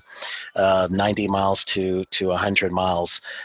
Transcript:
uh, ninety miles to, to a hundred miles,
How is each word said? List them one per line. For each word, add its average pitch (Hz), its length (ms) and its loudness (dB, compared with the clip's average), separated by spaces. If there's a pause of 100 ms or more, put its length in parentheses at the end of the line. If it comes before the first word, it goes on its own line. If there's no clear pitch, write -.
(540)
uh, 95 360 4
ninety 101 360 2
miles 98 380 2
to, 92 420 0
to 95 240 -2
a 90 60 2
hundred 98 340 0
miles, 90 500 0 (240)